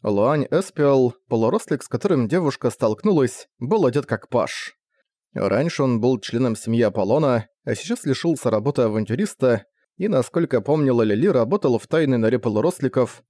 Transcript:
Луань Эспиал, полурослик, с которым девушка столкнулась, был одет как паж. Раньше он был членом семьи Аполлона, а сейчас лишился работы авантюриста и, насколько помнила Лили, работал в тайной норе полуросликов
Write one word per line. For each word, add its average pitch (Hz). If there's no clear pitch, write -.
Луань 113
Эспиал, 139
полурослик, 131
с -
которым 135
девушка 139
столкнулась, 143
был 165
одет 131
как -
паж. -
Раньше 113
он 120
был 123
членом 117
семьи 117
Аполлона, 110
а 117
сейчас 214
лишился 135
работы 113
авантюриста 113
и, 185
насколько 147
помнила 135
Лили, 110
работал 127
в -
тайной 143
норе 113
полуросликов 127